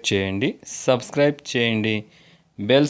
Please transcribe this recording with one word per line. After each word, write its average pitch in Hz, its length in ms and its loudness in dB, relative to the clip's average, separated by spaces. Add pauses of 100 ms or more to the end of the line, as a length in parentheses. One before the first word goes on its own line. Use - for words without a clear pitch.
చేయండి, 98 400 -2 (360)
సబ్స్క్రైబ్ 143 560 0 (100)
చేయండి, 110 440 0 (720)
బెల్ 139 220 4